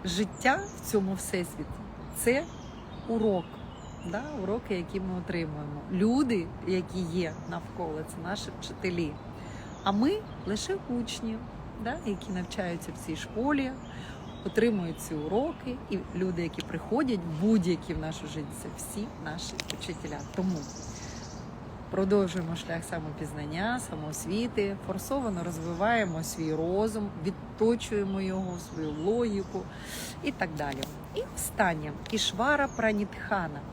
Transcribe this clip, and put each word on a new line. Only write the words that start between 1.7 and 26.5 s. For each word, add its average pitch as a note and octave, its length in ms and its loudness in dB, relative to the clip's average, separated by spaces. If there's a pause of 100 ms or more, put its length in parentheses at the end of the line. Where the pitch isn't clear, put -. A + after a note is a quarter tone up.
це C4+ 280 6 (640)
урок, G#3+ 360 4 (600)
да, F#3+ 160 -2 (200)
уроки, G#3 320 0
які F3+ 260 -2
ми F#3 180 -2
отримуємо. D3+ 640 -2 (120)
Люди, A3 540 6 (200)
які F#3 340 0
є E3+ 320 0 (180)
навколо, E3+ 480 -4 (100)
це E3 200 -6
наші G3 220 -4 (100)
вчителі. E3+ 520 0 (720)
А G3 80 4
ми A#3 200 6 (340)
лише G#3+ 300 0 (120)
учні, A3+ 480 -2 (480)
да, B3 120 0 (100)
які G3+ 240 -2
навчаються F3 600 -2
в - 140 -8
цій D#3+ 100 -2
школі, C4 560 2 (760)
отримують G3+ 540 4
ці - 140 -4
уроки, A#3 600 0 (140)
і G3+ 80 2 (180)
люди, F3 260 2
які E3 200 -2
приходять A3+ 580 2 (200)
будь-які F3+ 540 4
в D3+ 40 0
нашу D#3 280 -4
життя, D3+ 220 -6 (140)
це - 140 -8
всі - 300 -6 (180)
наші D#3+ 300 -6 (240)
вчителя. D3 400 -6 (160)
Тому F#3 220 2 (1300)
продовжуємо F#3 680 4
шлях - 340 -4
самопізнання, D#3 920 -2 (100)
самоосвіти, G3 880 0 (100)
форсовано F#3+ 580 0
розвиваємо E3+ 760 2
свій D#3+ 320 0